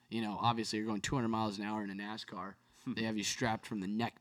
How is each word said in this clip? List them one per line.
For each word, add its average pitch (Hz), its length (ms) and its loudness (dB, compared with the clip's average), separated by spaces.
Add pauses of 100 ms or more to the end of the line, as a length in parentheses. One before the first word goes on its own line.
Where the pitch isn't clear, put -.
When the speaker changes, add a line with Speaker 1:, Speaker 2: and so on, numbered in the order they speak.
Speaker 1:
you 113 120 -2
know, 107 200 -2
obviously 113 380 2
you're 110 80 0
going 104 140 0
two - 140 0
hundred 120 140 4
miles 110 300 2
an 101 60 -2
hour 107 180 0
in 98 60 -4
a 98 40 -6
nascar. 101 600 -8 (320)
Speaker 2:
Hmm. 123 80 -2
Speaker 1:
They 113 100 0
have 110 140 2
you 101 60 2
strapped 110 420 2
from 110 160 -2
the 92 60 -2
neck 107 340 0